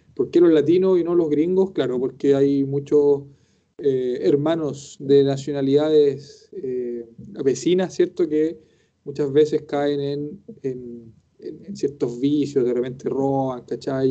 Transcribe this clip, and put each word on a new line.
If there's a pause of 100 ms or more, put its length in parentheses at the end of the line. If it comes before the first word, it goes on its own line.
(140)
¿Por
qué
los
latinos
y
no
los
gringos?
Claro,
porque
hay
muchos, (560)
eh,
hermanos
de
nacionalidades,
eh, (360)
vecinas,
¿cierto?
Que (440)
muchas
veces
caen
en, (180)
en, (260)
en,
en
ciertos
vicios,
de
repente
roban,
¿cachai?